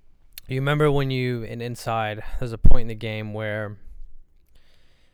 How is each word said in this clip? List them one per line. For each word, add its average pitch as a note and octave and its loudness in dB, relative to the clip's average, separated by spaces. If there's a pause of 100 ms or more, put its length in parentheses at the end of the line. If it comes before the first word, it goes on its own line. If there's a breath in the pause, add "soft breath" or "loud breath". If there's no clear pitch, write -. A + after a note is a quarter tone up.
(460)
you B2+ -10
remember D3 -2
when C#3 -4
you, B2 -6
in A#2 -14
Inside, A2+ -10 (160)
there's B2 -6
a A2 -14
point A#2 10
in A#2 -2
the A2+ -8
game G#2+ -10
where G#2+ -10 (1400 soft breath)